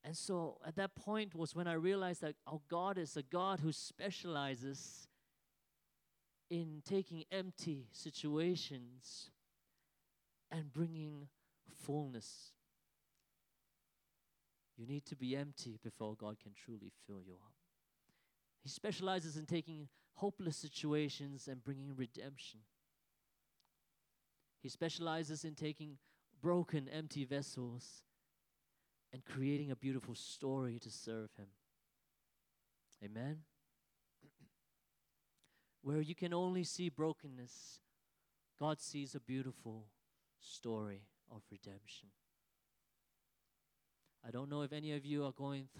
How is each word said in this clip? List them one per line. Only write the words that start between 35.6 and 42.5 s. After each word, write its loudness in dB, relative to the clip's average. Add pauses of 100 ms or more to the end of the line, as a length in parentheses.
Where 4
you 2
can 0
only 6
see 2
brokenness, -2 (800)
God 4
sees -4
a -2
beautiful -2 (520)
story -2 (280)
of -12
redemption. -14 (2250)